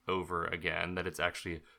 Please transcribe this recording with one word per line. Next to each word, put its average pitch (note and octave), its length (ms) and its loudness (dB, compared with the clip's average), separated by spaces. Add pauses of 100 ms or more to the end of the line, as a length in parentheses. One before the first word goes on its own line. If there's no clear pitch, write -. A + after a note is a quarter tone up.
over F2 380 2
again, E2+ 480 0
that F2+ 120 0
it's F2 140 -4
actually E2+ 400 0 (180)